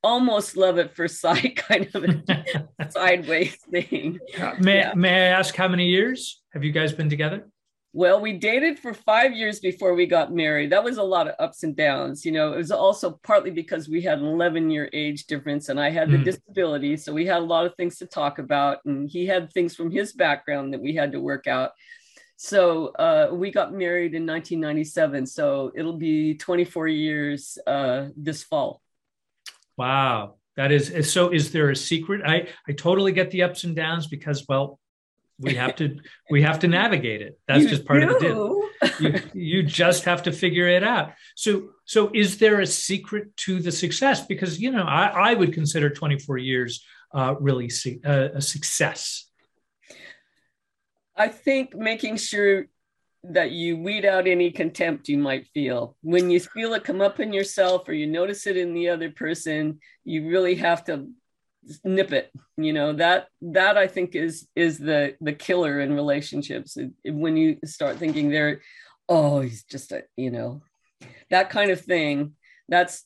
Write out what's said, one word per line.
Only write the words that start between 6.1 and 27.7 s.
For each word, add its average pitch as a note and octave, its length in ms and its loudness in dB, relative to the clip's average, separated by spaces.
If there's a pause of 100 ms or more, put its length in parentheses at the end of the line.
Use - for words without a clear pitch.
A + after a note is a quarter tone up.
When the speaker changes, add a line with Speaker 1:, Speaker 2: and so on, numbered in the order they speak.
Speaker 2:
have C#3+ 100 -6
you D3+ 80 -2
guys D#3 220 0
been D#3 160 -2
together? D3+ 380 -4 (440)
Speaker 1:
Well, F#3+ 300 4
we G#3+ 120 -4
dated A#3+ 440 0
for A#3 160 -12
five A#3 400 4
years G#3+ 260 -4
before F#3 360 0
we F3 100 4
got E3 260 2
married. D3+ 400 0
That G3+ 120 4
was A#3+ 140 -4
a G#3 60 0
lot F3+ 240 2
of D3+ 120 -6
ups D#3+ 240 -4
and D#3 120 -4
downs. C#3 480 -2
You E3 80 -4
know, D3+ 220 0
it - 40 -4
was E3 120 -6
also F#3+ 540 2
partly G3+ 260 2
because D#3+ 400 -6
we E3 140 -2
had D3+ 160 0
an D3 60 -4
eleven-year D#3+ 680 0
age D3+ 320 -6
difference D3 440 -6
and C#3 100 -2
I D3 100 2
had D#3+ 220 2
the C#3+ 60 6
Speaker 2:
Mm. C3+ 80 2
Speaker 1:
disability. D#3 720 -2
So D3+ 160 -10
we D#3 120 -2
had F3+ 140 2
a E3+ 60 -4
lot E3 200 2
of F3 100 -4
things F3 220 -6
to F3+ 80 -14
talk C#3+ 320 -4
about, C#3+ 480 0
and C#3+ 240 -4
he F3 160 -4
had F#3 260 -2
things E3+ 240 -2
from E3+ 140 -6
his G3+ 240 -4
background C#3+ 600 -2
that C3+ 80 -8
we C#3+ 120 -4
had C#3+ 200 0
to C#3+ 60 -6
work C#3 280 -6
out. C3 240 -2 (680)
So, E3+ 520 2
uh, D#3 440 4
we F3+ 160 -4
got F#3 240 0
married F3 400 -2
in E3 100 -4
nineteen E3 360 -4
ninety-seven. D3+ 680 -2
So C#3 500 -2
it'll D#3+ 220 -6
be D#3 380 0
twenty-four F3 520 -2
years, D3+ 760 -4
uh, C3+ 500 -2